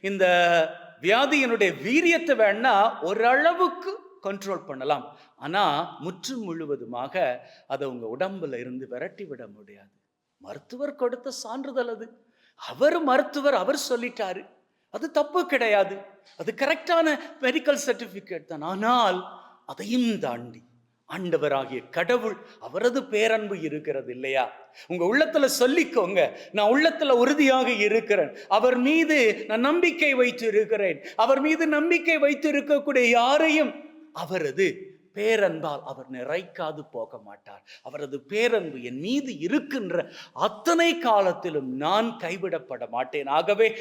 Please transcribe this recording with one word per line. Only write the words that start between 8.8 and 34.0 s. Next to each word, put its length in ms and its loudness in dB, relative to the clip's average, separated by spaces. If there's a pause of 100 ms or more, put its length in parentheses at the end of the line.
விரட்டி 380 -12
விட 220 -16
முடியாது. 420 -20 (480)
மருத்துவர் 580 -12
கொடுத்த 360 -4
சான்றிதழ் 560 -6
அது. 220 -10 (460)
அவர் 480 0
மருத்துவர், 500 2
அவர் 260 0 (100)
சொல்லிட்டாரு, 600 -4 (400)
அது 220 -10
தப்பு 340 0
கிடையாது, 520 2 (400)
அது 200 -6
கரெக்டான 600 2 (220)
மெடிக்கல் 440 2
சர்டிபிகேட் 600 -6
தான். 160 -12
ஆனால் 600 2 (420)
அதையும் 540 -2
தாண்டி 420 -8 (480)
ஆண்டவராகிய 800 -2
கடவுள், 480 -2 (220)
அவரது 440 -2
பேரன்பு 580 0
இருக்கிறது 520 -6
இல்லையா? 380 -2 (360)
உங்க 180 -2
உள்ளத்துல 440 2 (100)
சொல்லிக்கோங்க, 800 2 (140)
"நான் 200 4
உள்ளத்துல 380 2
உறுதியாக 640 4
இருக்கிறேன், 640 0 (100)
அவர் 300 4
மீது 680 2
நான் 120 0
நம்பிக்கை 540 2
வைத்து 340 0
இருக்கிறேன்." 560 0 (120)
அவர் 240 4
மீது 280 0
நம்பிக்கை 500 2
வைத்து 340 2
இருக்கக்கூடிய 580 2
யாரையும் 760 4 (280)